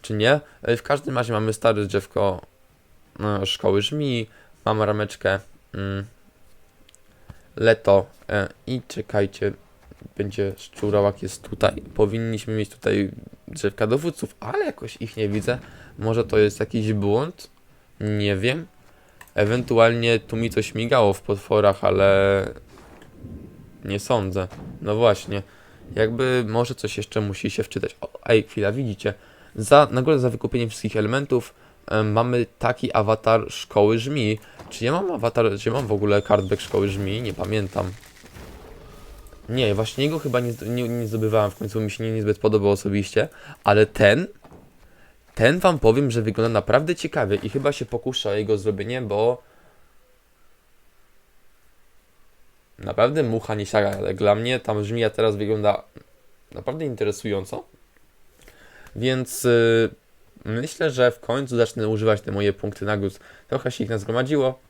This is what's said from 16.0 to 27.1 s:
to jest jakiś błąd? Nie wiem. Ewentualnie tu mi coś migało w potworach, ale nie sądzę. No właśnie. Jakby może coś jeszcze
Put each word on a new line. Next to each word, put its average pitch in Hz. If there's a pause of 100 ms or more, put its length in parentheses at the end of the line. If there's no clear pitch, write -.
to -
jest 104
jakiś 110
błąd? 107 (500)
Nie 104
wiem. 131 (680)
Ewentualnie 117
tu -
mi 113
coś -
migało 117
w -
potworach, 101
ale 98 (1400)
nie 101
sądzę. 95 (340)
No 104
właśnie. 104 (520)
Jakby 120
może 120
coś -
jeszcze -